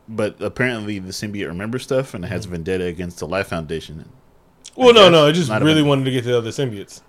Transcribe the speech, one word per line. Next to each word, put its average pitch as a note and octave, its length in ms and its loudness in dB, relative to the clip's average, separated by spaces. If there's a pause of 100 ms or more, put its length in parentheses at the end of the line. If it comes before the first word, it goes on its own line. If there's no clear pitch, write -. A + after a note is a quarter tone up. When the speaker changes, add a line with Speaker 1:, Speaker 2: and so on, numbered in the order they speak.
Speaker 1:
But G#2+ 320 -4
apparently G#2+ 600 -4
the F#2 100 -12
symbiote G2+ 380 -8
remembers G#2+ 340 -8
stuff C3+ 320 -4
and F2+ 100 -10
it - 40 -8
has G#2+ 160 -6
Speaker 2:
Mm-hmm. F2+ 80 -12
Speaker 1:
vendetta F2+ 320 -4
against F2 340 -8
the E2+ 80 -8
Life F#2 220 -4
Foundation. D#2+ 600 -10 (680)
Speaker 2:
Well, B3 140 6
Speaker 1:
I - 20 10
Speaker 2:
no, A3+ 140 8
Speaker 1:
guess. F3 60 8
Speaker 2:
no, D#3 140 6
it D3+ 60 6
just E3 160 0
Speaker 1:
Not A2 140 0
a - 20 4
Speaker 2:
really D#3 160 4
Speaker 1:
vendetta. D3 80 2
Speaker 2:
wanted C3+ 160 0
to C3 80 -2
get B2+ 100 -2
to A#2 80 -6
the A#2+ 80 2
other A2+ 120 -4
symbiotes. G#2+ 580 -8